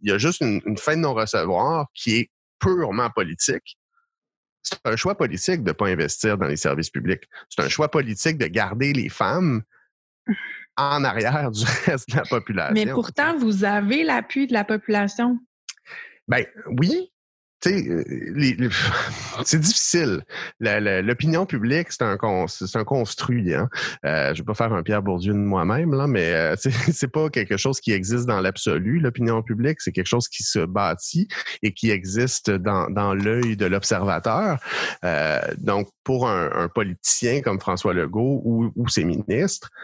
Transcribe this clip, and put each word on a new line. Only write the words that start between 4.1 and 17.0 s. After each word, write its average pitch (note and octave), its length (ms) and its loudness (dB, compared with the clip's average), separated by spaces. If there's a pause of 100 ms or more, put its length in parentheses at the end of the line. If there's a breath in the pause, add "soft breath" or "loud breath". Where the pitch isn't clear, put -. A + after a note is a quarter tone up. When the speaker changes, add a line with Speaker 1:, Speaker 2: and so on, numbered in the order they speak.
Speaker 1:
C'est - 220 -8
un A2+ 120 0
choix F#3 200 0
politique C#3+ 480 -2
de E2 80 2
pas G2+ 160 0
investir F#2 500 0
dans F2+ 80 0
les D2 100 0
services D#2 340 0
publics. D2+ 320 -2 (260 loud breath)
C'est - 140 -2
un C#2 60 0
choix D3+ 220 0
politique D3 480 0
de A2 80 0
garder G#2+ 460 0
les B2+ 160 0
femmes B2+ 540 2 (1120 loud breath)
en C#3+ 280 2
arrière A#2+ 460 0
du A2 140 -2
<laughs> A#2+ 220 0
reste C#3 240 0
de A#2+ 60 0
la D3 60 4
population. G#2+ 520 0
Speaker 2:
Mais G#3+ 180 4
pourtant, D4 440 0
vous G#3+ 280 2
avez G#3 400 2
l'appui C4+ 420 0
de B3+ 60 -4
la G#3 120 2
population. G#3+ 720 0 (880 loud breath)
Speaker 1:
Ben A#2 160 2 (360)
oui. D#4+ 300 2 (500)